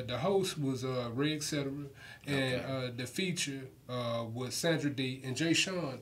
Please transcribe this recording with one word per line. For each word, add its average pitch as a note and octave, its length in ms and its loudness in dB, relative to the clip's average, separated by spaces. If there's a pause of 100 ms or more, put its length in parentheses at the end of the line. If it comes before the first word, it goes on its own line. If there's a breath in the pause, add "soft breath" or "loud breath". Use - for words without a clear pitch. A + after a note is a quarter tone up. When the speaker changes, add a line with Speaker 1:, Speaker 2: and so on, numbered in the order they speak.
Speaker 1:
the A#2+ 100 -2
host F#3+ 400 2
was, C3 280 0
uh, B2 280 0
Ray D3 220 2
et D3 80 -4
cetera, C#3 280 0 (540 loud breath)
and, C3+ 300 2
Speaker 2:
Okay. A#2+ 100 -2
Speaker 1:
uh, B2+ 300 -2
the B2 100 -4
feature, C#3 600 -2 (220)
uh, A#2+ 340 0 (100)
was B2 220 -4
Sandra D3 360 4
D C3 340 -2
and B2 100 -4
Jay D#3+ 180 4
Sean. D#3 480 2